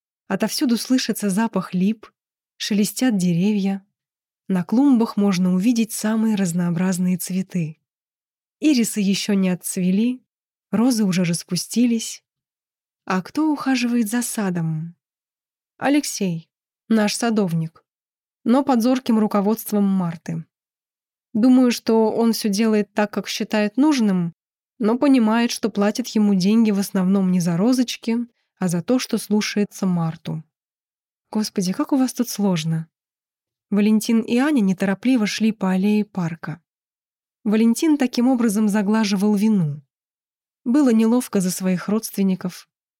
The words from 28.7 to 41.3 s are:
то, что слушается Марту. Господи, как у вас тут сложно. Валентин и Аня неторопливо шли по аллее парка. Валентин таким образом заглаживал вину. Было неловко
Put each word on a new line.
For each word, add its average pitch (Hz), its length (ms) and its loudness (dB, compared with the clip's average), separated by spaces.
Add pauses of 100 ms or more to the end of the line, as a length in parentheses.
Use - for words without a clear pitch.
то, 247 180 0
что 233 200 -4
слушается 208 680 -2
Марту. 165 560 -4 (880)
Господи, 208 440 -4
как - 180 -4
у 294 40 2
вас 262 180 0
тут 240 160 -4
сложно. 165 580 -2 (840)
Валентин 214 500 2
и 233 180 -2
Аня 269 240 2
неторопливо 196 640 0
шли 214 260 0
по 190 180 -4
аллее 202 360 0
парка. 165 560 -8 (840)
Валентин 233 540 2
таким 254 300 0
образом 226 400 2
заглаживал 208 680 0
вину. 196 480 0 (840)
Было 262 260 2
неловко 226 500 2